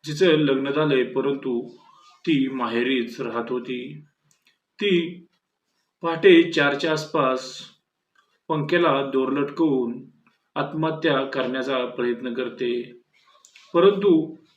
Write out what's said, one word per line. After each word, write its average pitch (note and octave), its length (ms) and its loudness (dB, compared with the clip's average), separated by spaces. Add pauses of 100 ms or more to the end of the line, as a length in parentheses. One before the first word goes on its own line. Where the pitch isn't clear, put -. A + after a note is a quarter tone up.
जिचं D3+ 220 2
लग्न C#3 440 2
झालंय C#3+ 320 2
परंतु C3 640 -4 (580)
ती C3+ 220 2
माहेरीच B2 720 -2
राहत A#2 280 -6
होती, B2+ 520 -8 (500)
ती F3+ 760 -2 (760)
पहाटे E3+ 500 6
चारच्या C#3+ 400 0
आसपास C3+ 720 -4 (840)
पंख्याला D3+ 640 0
दोर C3 200 0
लटकवून C#3 760 -2 (500)
आत्महत्या D#3 720 -2
करण्याचा C3 600 -4
प्रयत्न A#2+ 480 -4
करते, A#2+ 680 -6 (720)
परंतु F#3 640 4 (220)